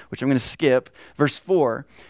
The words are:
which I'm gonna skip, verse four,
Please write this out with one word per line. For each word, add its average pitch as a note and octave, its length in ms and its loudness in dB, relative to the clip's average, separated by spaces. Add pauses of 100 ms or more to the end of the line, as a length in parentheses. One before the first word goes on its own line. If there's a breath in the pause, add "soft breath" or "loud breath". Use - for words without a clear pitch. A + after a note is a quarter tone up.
which - 140 -12
I'm C3 60 -2
gonna C3 120 2
skip, B2+ 500 0 (240 loud breath)
verse C#3+ 240 0
four, C#3 480 -2 (240 soft breath)